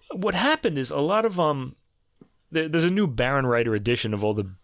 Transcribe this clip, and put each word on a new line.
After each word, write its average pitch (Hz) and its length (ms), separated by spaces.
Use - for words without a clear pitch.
What 190 220
happened 226 420
is 131 140
a 143 80
lot 196 260
of, 185 160
um, 139 360
there, 160 180
there's 165 160
a 175 60
new 196 180
Bärenreiter 123 680
edition 110 380
of 104 100
all 107 120
the 101 160